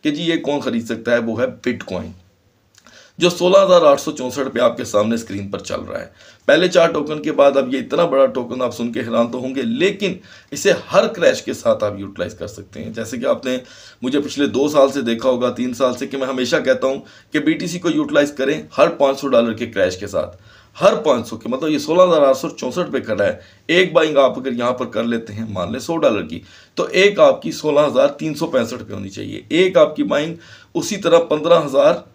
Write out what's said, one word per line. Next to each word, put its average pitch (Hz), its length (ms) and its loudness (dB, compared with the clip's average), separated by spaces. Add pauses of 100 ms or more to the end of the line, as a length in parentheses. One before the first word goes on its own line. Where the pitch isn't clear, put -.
कि 151 60 2
जी 147 120 -6
ये 165 160 0
कौन 143 220 -2
ख़रीद 117 260 -4
सकता 117 260 -2
है, 120 60 4
वो 113 180 -4
है 123 100 0 (160)
Bitcoin, 90 480 -6 (1080)
जो 175 120 2
सोलह 180 320 4
हज़ार 180 220 6
आठ 143 140 6
सौ 156 140 -6
चौंसठ 131 360 -6
पे 117 120 -2
आपके 120 240 0
सामने 110 340 0
स्क्रीन 101 320 -8
पर 98 100 -8
चल - 200 -8
रहा - 180 -12
है। - 140 -14 (360)
पहले 165 200 4
चार 170 240 4
टोकन 151 260 -4
के 147 140 -6
बाद 139 240 6
अब 127 180 0
ये 131 60 -2
इतना 160 260 0
बड़ा 135 220 4
टोकन 127 340 -4
आप 120 100 -2
सुन 120 200 -6
के 123 80 -4
हैरान 117 280 0
तो 127 120 -6
होंगे, 131 220 -6
लेकिन 175 560 -2 (340)
इसे 175 200 0 (160)
हर 208 200 4
क्रैश 156 320 2
के 131 140 -8
साथ 110 300 0
आप 101 160 -4
यूटिलाइज 98 340 -8
कर - 120 -12
सकते - 340 -16
हैं। 113 120 -10
जैसे 113 260 -8
कि 120 80 -4
आपने 127 340 -2 (420)
मुझे 127 180 0
पिछले - 280 -2
दो 131 200 0
साल 139 220 6
से 139 120 -4
देखा 117 260 -2
होगा, 123 220 0
तीन 123 240 -4
साल 123 200 0
से, 135 120 -6
कि 135 100 -8
मैं 135 100 -4
हमेशा 127 340 0
कहता 127 260 0
हूँ 139 180 -4 (280)
कि 151 80 0
बीटीसी 160 380 -2
को 175 120 -2
यूटिलाइज 147 420 0
करें 139 240 -2 (200)
हर 165 200 6
पाँच 135 240 2
सौ 143 80 -4
डॉलर 117 260 4
के 113 140 -6
क्रैश 92 280 0
के 101 100 -10
साथ, 80 300 -6 (400)
हर - 260 0
पाँच 127 240 0
सौ 113 100 -12
के, - 120 -12
मतलब 139 220 -4
ये 147 80 -2
सोलह 175 260 2
हज़ार 160 200 4
आठ 135 120 4
सौ 160 140 -6
चौंसठ 135 420 -6
पे 131 100 -2
खड़ा 101 220 -2
है। - 160 -2 (300)
एक 175 240 2
बाइंग 160 240 4
आप - 200 4
अगर 127 140 -6
यहाँ 120 200 -2
पर 123 140 -4
कर 117 180 -4
लेते 117 280 -4
हैं 107 220 -10
मान 90 180 -4
लें 131 80 -6
सौ 165 180 -4
डॉलर 107 240 2
की, 78 200 -10 (340)
तो - 120 -2
एक 190 320 2
आपकी 147 320 4
सोलह 147 340 0
हज़ार 139 340 2
तीन 156 140 -4
सौ 160 140 -4
पैंसठ 123 340 -2
पे 104 120 -12
होनी 98 160 -10
चाहिए, 104 420 -12
एक 185 260 4
आपकी 151 260 4
बाइंग 156 300 -2 (400)
उसी 196 240 -4
तरह 165 200 4 (120)
पन्द्रह 156 280 4
हज़ार 143 460 2 (100)